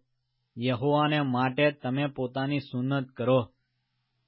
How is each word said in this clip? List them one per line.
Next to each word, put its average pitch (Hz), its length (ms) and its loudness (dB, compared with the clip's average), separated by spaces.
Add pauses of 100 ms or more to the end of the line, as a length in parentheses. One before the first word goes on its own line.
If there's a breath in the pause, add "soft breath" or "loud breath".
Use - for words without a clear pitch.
(580)
યહોવાને 143 640 0
માટે 131 500 2
તમે 143 360 -2
પોતાની 135 540 -4
સુન્નત 135 480 -4
કરો 120 460 0 (720)